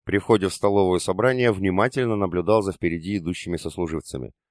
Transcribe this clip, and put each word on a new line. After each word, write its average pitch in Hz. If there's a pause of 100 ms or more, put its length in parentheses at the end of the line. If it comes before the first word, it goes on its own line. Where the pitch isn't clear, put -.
При 98
входе 98
в -
столовую 98
собрания 120
внимательно 104
наблюдал 95
за 95
впереди 85
идущими 87
сослуживцами. 78 (180)